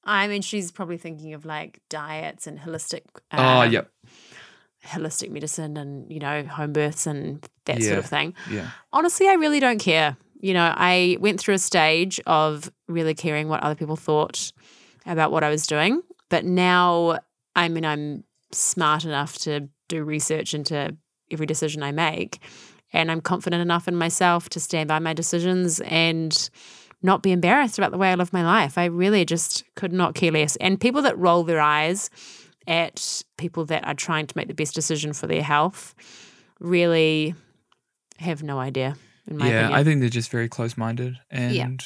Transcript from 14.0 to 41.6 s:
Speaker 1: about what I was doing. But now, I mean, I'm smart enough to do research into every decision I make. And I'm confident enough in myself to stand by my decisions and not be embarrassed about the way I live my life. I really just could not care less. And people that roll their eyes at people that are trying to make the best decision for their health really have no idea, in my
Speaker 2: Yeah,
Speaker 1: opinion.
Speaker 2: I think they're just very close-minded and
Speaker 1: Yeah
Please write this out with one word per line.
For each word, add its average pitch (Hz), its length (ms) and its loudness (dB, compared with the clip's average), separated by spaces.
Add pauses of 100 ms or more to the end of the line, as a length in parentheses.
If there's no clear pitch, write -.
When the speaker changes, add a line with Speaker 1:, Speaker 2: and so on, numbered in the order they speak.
Speaker 1:
about 160 260 0
what 156 120 2
I 151 60 2
was 156 180 -2
doing. 185 340 2 (280)
But - 160 0
now, 180 760 4 (360)
I 175 120 2
mean, 165 180 -2
I'm 147 380 -4 (280)
smart 151 520 0
enough 143 360 -4
to 147 280 -4 (220)
do 160 140 -4
research 151 500 -4
into 151 420 -4 (340)
every 156 160 -4
decision 151 380 -4
I 143 80 -4
make. 165 480 -4 (540)
And 165 180 2
I'm 160 100 -2
confident 175 400 -2
enough 170 260 0
in 175 80 0
myself 170 540 2
to 175 100 -8
stand 156 280 -2
by 156 120 2
my 165 140 -2
decisions 170 680 0
and 165 680 0 (520)
not 190 200 4
be 190 100 4
embarrassed 208 460 4
about 196 140 2
the 180 60 -4
way 185 140 4
I 180 40 4
live 180 180 0
my 175 100 2
life. 170 340 2
I 175 80 2
really 180 400 4
just - 380 -2 (120)
could 180 180 -4
not 175 220 2
care 165 160 2
less. 151 260 2
And 190 220 2
people 254 240 2
that - 140 2
roll 175 260 4
their 160 180 2
eyes 156 480 0 (580)
at - 560 -4 (140)
people 170 280 -6
that 156 220 -4
are 147 60 -4
trying 156 340 -4
to - 100 -14
make - 100 -6
the 139 60 -12
best 147 220 -6
decision 151 380 -4
for - 140 -8
their 160 160 0
health 151 520 0 (640)
really 165 760 2 (840)
have 160 260 -6
no 139 160 -6
idea, 131 360 -4 (320)
in 151 100 -10
my 139 120 0
Speaker 2:
Yeah, 110 120 2
Speaker 1:
opinion. 113 180 4
Speaker 2:
I 143 60 6
think 147 160 4
they're 120 80 4
just 117 200 -2
very 117 200 -2
close-minded 117 680 -4 (140)
and 123 240 -2
Speaker 1:
Yeah 123 140 -2 (160)